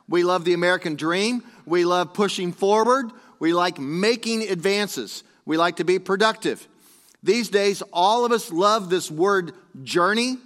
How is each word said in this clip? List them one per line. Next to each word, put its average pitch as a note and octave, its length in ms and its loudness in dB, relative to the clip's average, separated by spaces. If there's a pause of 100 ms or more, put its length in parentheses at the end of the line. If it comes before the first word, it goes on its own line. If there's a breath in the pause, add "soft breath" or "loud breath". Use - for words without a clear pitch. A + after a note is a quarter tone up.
We F3 160 2
love F3+ 200 0
the F3+ 100 2
American F3 420 0
dream. F#3+ 460 -2 (240 loud breath)
We F3 180 2
love F3+ 300 0
pushing F#3+ 380 -2
forward. A3 600 2 (260 loud breath)
We D#3+ 140 0
like F3 260 0
making A3 640 -2
advances. F#3+ 840 -4 (200 soft breath)
We D#3 120 -2
like E3+ 200 2
to F3 80 -4
be F#3 140 2
productive. F#3+ 680 -2 (560 soft breath)
These A3 260 0
days, G3+ 320 0 (100)
all G3+ 320 4
of A#3 80 0
us A3 180 -2
love F#3+ 400 2
this F3+ 200 -2
word F3 420 0 (320 loud breath)
journey G#3 600 0